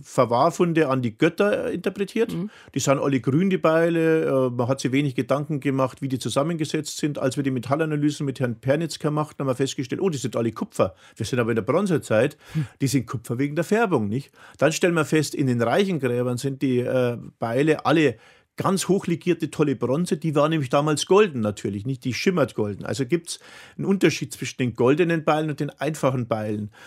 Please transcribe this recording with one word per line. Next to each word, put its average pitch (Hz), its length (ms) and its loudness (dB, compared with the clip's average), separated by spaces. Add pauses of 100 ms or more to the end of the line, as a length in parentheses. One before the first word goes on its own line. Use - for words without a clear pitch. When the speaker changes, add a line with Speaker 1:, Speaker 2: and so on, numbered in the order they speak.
Speaker 1:
Verwahrfunde 151 840 2
an 131 120 0
die 120 160 -4
Götter, 196 500 0
äh, 165 80 -4
interpretiert. 196 600 -4
Speaker 2:
Mhm. 175 160 -6 (240)
Speaker 1:
Die 135 60 -2
sind 135 180 2
alle 135 220 0
grün, 160 300 2
die 185 60 2
Beile. 160 680 2
Äh, 135 260 2
man 120 180 -2
hat 131 120 -2
sich 127 120 -2
wenig 139 220 0
Gedanken 143 460 -2
gemacht, 135 420 -2
wie 139 60 -4
die 127 100 -2
zusammengesetzt 151 800 -4
sind. 147 200 -4
Als 135 180 -2
wir 143 80 -2
die 135 80 0
Metallanalysen 147 760 -2
mit 131 140 -6
Herrn 120 200 -2
Pernitzka 151 500 -2
machten, 151 280 -4
haben 143 80 -6
wir 131 80 0
festgestellt, 131 480 -4
oh, 190 80 0
die 147 80 -4
sind 120 180 -6
alle 117 160 0
Kupfer. - 440 -2 (200)
Wir 110 80 -6
sind 120 140 -2
aber 117 140 2
in 117 40 0
der 110 60 2
Bronzezeit, 143 760 0 (160)
Speaker 2:
Hm. 156 140 -2 (160)
Speaker 1:
die 135 60 2
sind 127 180 0
Kupfer 120 320 -6
wegen 143 160 -2
der 165 100 -2
Färbung, 180 440 2
nicht? 120 240 -6 (260)
Dann 151 140 4
stellen 175 220 2
wir 160 100 2
fest, 156 300 0
in 143 120 0
den 120 160 2
reichen 170 360 2
Gräbern 123 380 0
sind 135 260 -4
die, 127 180 2
äh, 120 360 0 (220)
Beile 139 480 0
alle 143 300 4 (400)
ganz 180 300 0
hochlegierte, 170 640 0
tolle 143 260 0
Bronze, 151 400 -2
die 151 180 -4
war 147 140 4
nämlich 156 200 0
damals 151 380 2
golden 185 340 4
natürlich, 104 460 -4
nicht? 131 180 -6
Die 127 100 -2
schimmert 175 400 0
golden. 104 300 -4
Also 123 220 -4
gibt's 170 340 -4 (360)
einen 143 100 -6
Unterschied 185 460 0
zwischen - 260 -10
den 123 160 0
goldenen 156 500 2
Beilen 156 260 0
und 143 100 -8
den 147 100 -4
einfachen 135 580 -2
Beilen. 107 420 -4 (160)